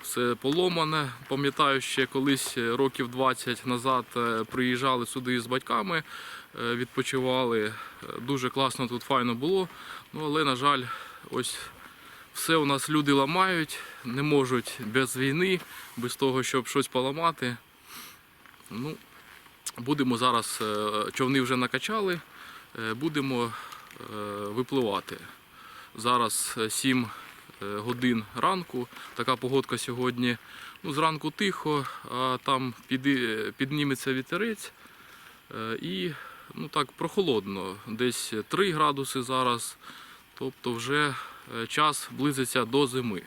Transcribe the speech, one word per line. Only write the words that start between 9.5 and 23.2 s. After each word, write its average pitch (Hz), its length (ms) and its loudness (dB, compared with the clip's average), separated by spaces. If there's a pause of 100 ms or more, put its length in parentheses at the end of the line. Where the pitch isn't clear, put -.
Ну, 156 120 -6
але, 151 200 2
на 131 120 2
жаль, 139 260 2 (480)
ось - 280 -4 (760)
все - 220 2
у 151 100 4
нас 139 240 2
люди 147 220 4
ламають, 165 680 4 (260)
не 127 180 -2
можуть 135 640 4
без 127 300 2
війни, 170 440 2 (360)
без 120 200 -4
того, 131 260 2
щоб 123 240 0
щось 139 220 0
поламати. 135 680 0 (1120)
Ну, 127 260 -6 (840)
будемо 127 380 2
зараз, 120 460 2
е, 107 280 0 (220)
човни 135 280 2
вже 127 160 2
накачали, 175 640 0 (580)
е, 110 160 -2
будемо, 135 580 0 (480)